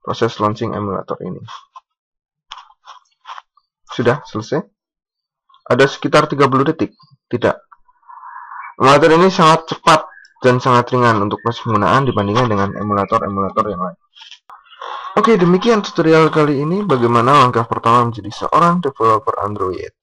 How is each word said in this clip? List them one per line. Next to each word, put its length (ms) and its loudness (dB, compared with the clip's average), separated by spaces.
proses 400 -4
launching 320 -4
emulator 480 -8
ini. 240 -12
Sudah 320 -2
selesai? 380 -8
Ada 220 2
sekitar 400 0
tiga 180 2
puluh 160 2
detik? 300 -4
Tidak. 280 -2
Emulator 320 4
ini 80 6
sangat 460 2
cepat 320 2
dan 220 2
sangat 320 0
ringan 240 2
untuk 240 -4
proses 240 -6
penggunaan 400 2
dibandingkan 400 0
dengan 260 -2
emulator-emulator 960 -2
yang 160 -6
lain. 140 -12
Oke, 160 4
demikian 480 2
tutorial 480 2
kali 320 0
ini 240 -2
bagaimana 560 4
langkah 240 0
pertama 400 2
menjadi 260 -8
seorang 460 0
developer 560 0
Android. 480 -6